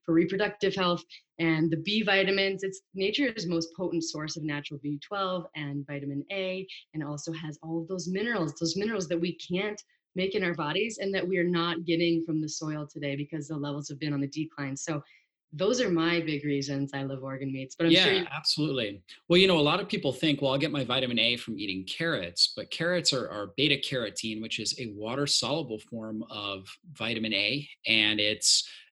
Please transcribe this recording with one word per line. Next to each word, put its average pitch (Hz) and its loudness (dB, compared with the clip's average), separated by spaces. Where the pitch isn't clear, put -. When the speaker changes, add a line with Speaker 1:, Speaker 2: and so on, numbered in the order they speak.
Speaker 1:
for 170 2
reproductive 190 4
health, 175 2
and 160 4
the 165 2
B 208 0
vitamins. 196 4
It's 190 -4
nature's 214 0
most 165 0
potent 175 0
source 151 -6
of 151 -6
natural 147 -4
B 147 -4
twelve 185 -2
and 143 -4
vitamin 143 -6
A, 190 -4
and 156 -4
also 147 -6
has 160 -8
all 165 -4
of 165 -8
those 180 -6
minerals, 190 -2
those 165 -2
minerals 202 -2
that 170 0
we 175 -2
can't 208 -4
make 190 0
in 202 0
our 175 0
bodies 170 -2
and 196 -2
that 180 0
we 185 0
are 170 4
not 170 0
getting 165 4
from 156 0
the 151 -2
soil 151 -6
today 143 -4
because 143 -6
the 160 -6
levels 143 -4
have 143 -10
been 151 -2
on 139 0
the 139 0
decline. 147 -6
So 151 -4
those 202 2
are 226 2
my 170 4
big 151 -2
reasons 139 0
I 139 -4
love 135 -6
organ 135 -6
meats, 135 -8
but 165 2
I'm 165 8
sure 185 8
Speaker 2:
Yeah, 190 4
Speaker 1:
you 175 -4
Speaker 2:
absolutely. 135 -2
Well, 175 8
you 190 10
know, 180 6
a - 6
lot 156 4
of 190 -6
people 156 0
think, 147 2
"Well, 135 2
I'll 139 2
get 143 0
my 139 0
vitamin 123 0
A 120 4
from 113 -8
eating 95 -4
carrots," 104 0
but - -8
carrots 170 0
are, 117 -2
are 98 -8
beta 143 4
carotene, 110 -4
which - -6
is 107 -4
a 123 -8
water-soluble 120 -2
form 110 -8
of 101 -8
vitamin 113 -2
A, 107 0
and 107 4
it's - 2